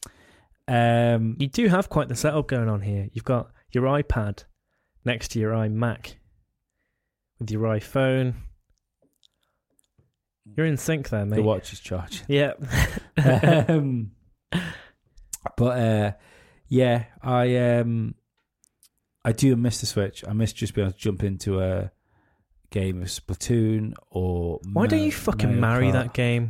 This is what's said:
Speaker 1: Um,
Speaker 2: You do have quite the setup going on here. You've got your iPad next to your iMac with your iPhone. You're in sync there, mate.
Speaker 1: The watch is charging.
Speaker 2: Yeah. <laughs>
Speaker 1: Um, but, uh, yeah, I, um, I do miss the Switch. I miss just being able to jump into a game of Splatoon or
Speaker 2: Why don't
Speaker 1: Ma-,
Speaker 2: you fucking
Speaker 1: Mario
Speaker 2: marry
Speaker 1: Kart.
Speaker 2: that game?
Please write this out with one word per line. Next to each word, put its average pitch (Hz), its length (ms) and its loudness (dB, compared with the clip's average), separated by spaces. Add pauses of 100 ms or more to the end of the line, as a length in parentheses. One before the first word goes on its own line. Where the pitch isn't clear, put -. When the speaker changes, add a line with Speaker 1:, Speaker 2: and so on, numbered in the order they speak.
(680)
Speaker 1:
Um, 117 720 2
Speaker 2:
You 143 80 0
do 226 200 2
have 185 200 2
quite 147 220 0
the 123 60 -4
setup 151 320 0
going 120 200 0
on 107 140 0
here. 101 320 -4
You've 110 100 -8
got 123 280 -2 (200)
your 123 120 0
iPad 131 640 -2 (600)
next 120 280 -4
to 117 60 -2
your 110 120 0
iMac 110 640 -2 (1200)
with 107 120 -8
your 107 100 -2
iPhone. 127 720 0 (2250)
You're 156 100 0
in 151 120 0
sync 151 320 -4
there, 104 180 -2
mate. 104 80 -2
Speaker 1:
The 107 80 2
watch 104 300 0
is 101 60 -16
charging. - 480 -10
Speaker 2:
Yeah. 143 260 2 (640)
<laughs> 147 520 6
Speaker 1:
Um, 135 420 0 (1400)
but, 123 240 2
uh, 107 320 2 (560)
yeah, 123 380 4 (180)
I, 123 320 2 (220)
um, 117 380 -2 (1080)
I 117 80 2
do 131 240 4
miss 117 240 0
the - 60 -6
Switch. 104 420 -4
I 104 60 -4
miss 110 200 0
just - 220 -6
being 101 120 2
able 92 60 -2
to - 60 -20
jump 101 240 -2
into 98 380 -2
a 92 300 -2 (800)
game 95 320 -2
of 90 60 -6
Splatoon 110 840 -2 (180)
or 87 480 -2 (140)
Speaker 2:
Why 196 140 4
don't 320 120 2
Speaker 1:
Ma-, 302 60 0
Speaker 2:
you 302 60 0
fucking 127 480 0
Speaker 1:
Mario - 20 2
Speaker 2:
marry 120 260 2
Speaker 1:
Kart. 127 60 4
Speaker 2:
that 127 200 -2
game? 120 360 0